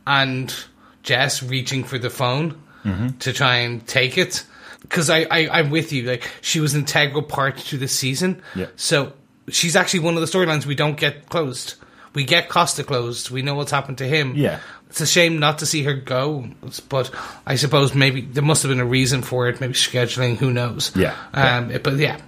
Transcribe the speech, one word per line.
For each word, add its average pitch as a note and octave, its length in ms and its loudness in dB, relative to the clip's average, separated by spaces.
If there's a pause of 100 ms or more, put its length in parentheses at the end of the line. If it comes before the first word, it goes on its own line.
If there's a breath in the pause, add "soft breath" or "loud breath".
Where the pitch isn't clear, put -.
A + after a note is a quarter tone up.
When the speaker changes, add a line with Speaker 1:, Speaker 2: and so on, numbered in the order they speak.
Speaker 1:
and C3 480 0 (500 soft breath)
Jess C3+ 400 0
reaching B2+ 400 -4
for C3 140 -6
the A#2 120 -4
phone C#3 520 -2 (240 loud breath)
Speaker 2:
Mm-hmm. G#2+ 320 -2
Speaker 1:
to C3 160 -4
try B2+ 240 4
and A#2+ 280 -2
take - 320 2
it. - 280 -2 (420 loud breath)
'Cause D#3+ 220 0
I, E3 200 4
I, D#3+ 200 2 (100)
I'm D3 120 2
with D#3+ 200 0
you. C3 120 0
Like, B2 260 -4 (100)
she - 220 0
was D3 120 2
an D3 80 2
integral D3 420 2
part C3+ 340 -2
to - 200 -8
the C3 120 -4
season. C#3 520 -2 (140 loud breath)
Speaker 2:
Yeah. F#2 120 -4 (100)
Speaker 1:
So C#3 340 0 (380)
she's E3 260 0
actually F3+ 260 2
one E3 140 0
of E3 60 -2
the D#3+ 60 -2
storylines E3 380 2
we C#3+ 100 -2
don't D3 200 0
get D3 320 -2
closed. D3 460 -4 (400 loud breath)
We C#3+ 100 -2
get D#3+ 240 2
Costa - 380 0
closed. A#2+ 440 -4
We B2+ 120 -4
know C#3 140 -2
what's C#3+ 160 -4
happened C#3 260 -2
to C3 100 -4
him. C#3+ 300 0
Speaker 2:
Yeah. G#2 220 0 (300 loud breath)
Speaker 1:
It's - 120 -6
a D#3 60 0
shame E3 320 6
not D3+ 200 2
to D#3+ 60 -4
see D3 180 0
her C3 120 0
go, C3 520 -2 (400)
but C3 240 -2 (340 loud breath)
I C#3 100 0
suppose C#3 380 4
maybe C3+ 280 4
there C#3 220 -2
must D3 200 4
have C#3 60 0
been B2+ 100 2
a B2 60 0
reason C3 360 2
for B2 280 0
it, A#2+ 100 -2
maybe C3 140 -2
scheduling, B2 640 0
who C3 160 2
knows. A#2+ 420 -2
Speaker 2:
Yeah, F#2 180 2 (200 loud breath)
Speaker 1:
Um, B2 360 2
Speaker 2:
yeah. - 60 -6
Speaker 1:
it, - 80 -4
but C#3 140 0
yeah, D3 300 0